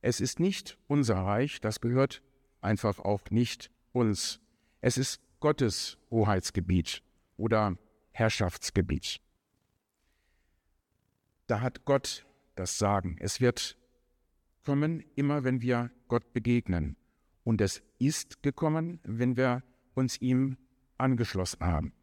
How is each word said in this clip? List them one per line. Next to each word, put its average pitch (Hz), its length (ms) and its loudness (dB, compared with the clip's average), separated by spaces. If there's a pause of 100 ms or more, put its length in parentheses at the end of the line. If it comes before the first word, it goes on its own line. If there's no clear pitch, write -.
Es - 200 0
ist - 180 -4
nicht - 480 -2
unser 131 300 2
Reich, 101 440 0
das 110 200 -4
gehört 127 420 0 (380)
einfach 104 400 0
auch 101 300 -2
nicht - 420 -2 (180)
uns. 110 500 0 (400)
Es 120 160 0
ist - 240 -4 (200)
Gottes - 580 0 (140)
Hoheitsgebiet 95 920 0 (340)
oder 107 400 2 (360)
Herrschaftsgebiet. - 1080 0 (2250)
Da 110 120 0
hat 127 240 -4
Gott - 420 0 (280)
das - 240 -6
Sagen. 98 400 0
Es - 220 -4
wird - 360 0 (880)
kommen, 151 380 0 (140)
immer 143 260 0
wenn 127 200 0
wir 120 280 0 (160)
Gott - 260 -2
begegnen. 95 640 0 (460)
Und 113 180 2
es 98 220 0 (160)
ist - 440 -2
gekommen, 160 600 -2
wenn 120 340 0
wir 127 260 0 (320)
uns 131 260 -2
ihm 131 380 0 (400)
angeschlossen 117 680 0
haben. 78 280 0 (100)